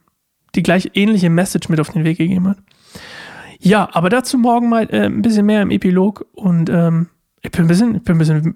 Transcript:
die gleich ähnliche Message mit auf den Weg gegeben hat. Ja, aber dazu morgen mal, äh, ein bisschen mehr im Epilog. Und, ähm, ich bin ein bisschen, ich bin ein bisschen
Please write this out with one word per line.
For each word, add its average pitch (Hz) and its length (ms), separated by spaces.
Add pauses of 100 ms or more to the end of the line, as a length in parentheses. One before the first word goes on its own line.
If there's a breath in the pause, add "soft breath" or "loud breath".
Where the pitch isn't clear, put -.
(560)
die 180 80
gleich 180 300
ähnliche 196 360
Message 170 380
mit 156 140
auf 147 80
den 160 160
Weg 165 120
gegeben 185 300
hat. 196 100 (1040 loud breath)
Ja, 185 340
aber 170 160
dazu 254 300
morgen 240 300
mal, 226 220
äh, 208 140
ein 202 160
bisschen 208 240
mehr 214 160
im 196 80
Epilog. 190 640
Und, 170 360
ähm, 170 400 (320)
ich - 100
bin 170 140
ein - 20
bisschen, 214 280
ich - 80
bin 180 120
ein - 20
bisschen 156 380